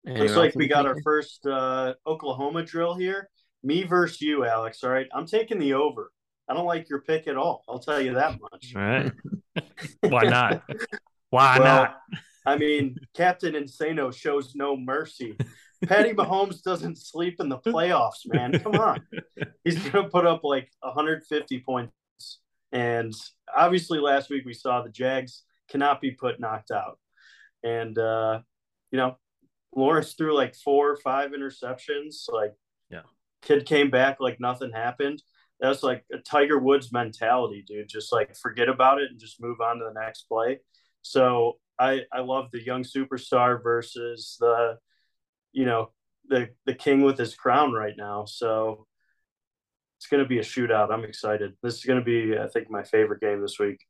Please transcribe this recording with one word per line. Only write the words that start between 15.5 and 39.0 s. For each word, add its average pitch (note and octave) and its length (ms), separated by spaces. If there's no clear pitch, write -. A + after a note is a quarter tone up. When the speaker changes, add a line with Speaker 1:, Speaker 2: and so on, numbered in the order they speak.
Speaker 3:
<laughs> - 260
Speaker 2:
Patty G#3+ 280
Mahomes G3 480
doesn't E3+ 340
sleep E3+ 440
in C#3 100
the B2+ 80
playoffs, E3 680
man. B2+ 320
Come G#3+ 180
on. G#3+ 240
Speaker 3:
<laughs> - 300
Speaker 2:
He's E3+ 140
gonna G3 180
put F3 180
up, E3 180
like, C3+ 260
a C3 100
hundred D#3 360
fifty C3+ 320
points. B2 320
And A#2 400
obviously E3+ 440
last C#3+ 320
week C3+ 160
we A#2+ 80
saw B2 280
the A#2 80
Jags B2+ 520
cannot C#3+ 320
be C3 120
put B2 280
knocked A2 300
out. G2+ 280
And, A2+ 340
uh, A2+ 420
you B2+ 80
know, C3 180
Lawrence D3+ 400
threw, D#3 220
like, B2+ 180
four C#3+ 360
or C#3+ 60
five C#3 340
interceptions. C#3 960
Like, G#2+ 240
Speaker 3:
Yeah. E2 120
Speaker 2:
kid C#3+ 240
came C#3+ 240
back C3 300
like B2 200
nothing B2+ 320
happened. B2 500
That's, C3+ 220
like, B2+ 300
a - 60
Tiger D3 400
Woods B2+ 340
mentality, A2+ 760
dude. G#2+ 220
Just, - 240
like, - 240
forget A#2+ 320
about C3 320